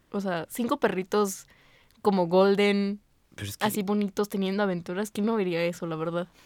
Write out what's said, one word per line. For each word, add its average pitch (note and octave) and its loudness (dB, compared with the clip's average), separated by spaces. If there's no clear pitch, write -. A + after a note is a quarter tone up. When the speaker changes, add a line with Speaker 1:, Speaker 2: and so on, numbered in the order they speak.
Speaker 1:
o G3+ -4
sea, F3+ -4
cinco A#3 0
perritos F#3+ 0
como F#3+ 2
golden, G3+ 4
Speaker 2:
Pero G2+ -10
es G2+ -12
que - -4
Speaker 1:
así G#3 -2
bonitos, G#3 -2
teniendo G3 -2
aventuras. F#3 -4
¿Quién G#3 -2
no A3+ 0
vería F3+ 0
eso, F3 -4
la D#3+ -6
verdad? E3+ -4